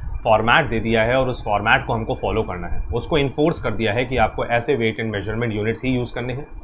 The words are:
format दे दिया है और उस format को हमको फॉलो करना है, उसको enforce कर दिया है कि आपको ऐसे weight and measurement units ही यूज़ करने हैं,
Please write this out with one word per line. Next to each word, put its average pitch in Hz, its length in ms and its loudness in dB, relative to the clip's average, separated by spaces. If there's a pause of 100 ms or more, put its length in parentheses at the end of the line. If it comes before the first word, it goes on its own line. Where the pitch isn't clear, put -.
(240)
format 117 460 4
दे 113 100 0
दिया 113 220 2
है 120 140 2
और 131 120 2
उस 120 160 -6
format 113 420 2
को 131 60 -2
हमको 113 220 -2
फॉलो 107 280 0
करना 87 260 -6
है, - 260 0
उसको 120 240 0
enforce 147 440 2
कर 123 80 0
दिया 107 220 0
है 123 120 0
कि 127 120 -4
आपको 113 280 2
ऐसे 120 320 2
weight 113 300 0
and 107 100 -2
measurement 107 480 -2
units 113 200 -2
ही 131 60 0
यूज़ 123 240 -2
करने 123 180 -4
हैं, 123 140 -8 (180)